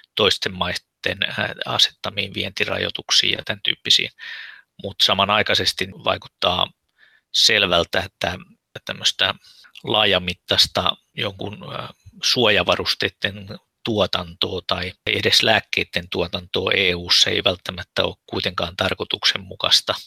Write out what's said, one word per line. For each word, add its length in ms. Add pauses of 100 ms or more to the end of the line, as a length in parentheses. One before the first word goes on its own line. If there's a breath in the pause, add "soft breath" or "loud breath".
(160 loud breath)
toisten 380
maisten, 640 (200)
ää, 160 (120)
asettamiin 680
vientirajoituksiin 1040
ja 80
tän 180
tyyppisiin. 460 (760 loud breath)
Mut 200
samanaikaisesti 840 (160)
vaikuttaa 680 (600 soft breath)
selvältä, 680
että 380 (480)
tämmöstä 500 (480 soft breath)
laajamittaista 1120 (160)
jonkun, 600
ää, 160 (340)
suojavarusteitten 1200 (360)
tuotantoa 840
tai 260 (120)
edes 380
lääkkeitten 640
tuotantoa 640
E 240
U:ssa 340
ei 140
välttämättä 600
ole 120 (100)
kuitenkaan 500
tarkoituksenmukaista 1200 (120)